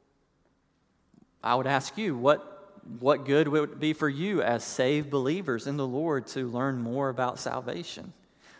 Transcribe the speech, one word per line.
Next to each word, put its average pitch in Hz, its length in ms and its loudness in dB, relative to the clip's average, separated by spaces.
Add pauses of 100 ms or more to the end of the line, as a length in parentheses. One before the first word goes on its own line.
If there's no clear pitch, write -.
(1400)
I 120 140 2
would 131 140 0
ask 135 280 0
you, 202 200 -2
what, - 680 0 (160)
what 131 260 4
good 147 220 6
would 147 240 2
it - 80 -14
be 156 140 0
for 151 160 0
you 160 340 0
as 113 220 2
saved 143 440 0
believers 139 600 -2
in 143 80 -2
the 139 100 0
Lord 139 420 -2
to 131 200 -4
learn 127 300 -2
more 127 320 -2
about 123 280 -2
salvation? - 720 -8 (480)